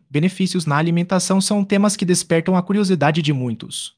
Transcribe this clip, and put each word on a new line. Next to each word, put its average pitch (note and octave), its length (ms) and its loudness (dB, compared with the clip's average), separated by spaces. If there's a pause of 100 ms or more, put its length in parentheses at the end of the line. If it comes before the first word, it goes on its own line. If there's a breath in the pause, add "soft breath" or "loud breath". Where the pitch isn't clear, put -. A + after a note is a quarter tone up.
(100)
Benefícios F3+ 560 -2
na C#3+ 100 0
alimentação F3 640 0
são G3+ 240 0
temas G3+ 320 2
que - 80 -4
despertam E3+ 500 0
a F3+ 80 2
curiosidade F3+ 600 0
de D3 100 0
muitos. - 640 -8